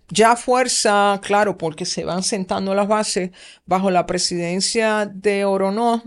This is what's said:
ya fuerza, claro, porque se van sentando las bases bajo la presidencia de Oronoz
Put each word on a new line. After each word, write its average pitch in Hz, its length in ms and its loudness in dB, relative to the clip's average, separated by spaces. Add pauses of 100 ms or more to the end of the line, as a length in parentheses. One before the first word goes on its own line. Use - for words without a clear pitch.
ya 226 260 4
fuerza, 233 880 2
claro, 202 340 0
porque 160 280 -6
se 175 200 -6
van 180 200 -4
sentando 196 500 -2
las 202 140 0
bases 208 420 -2 (340)
bajo 190 280 0
la 175 140 2
presidencia 190 1000 -2
de 202 380 -2
Oronoz 202 640 0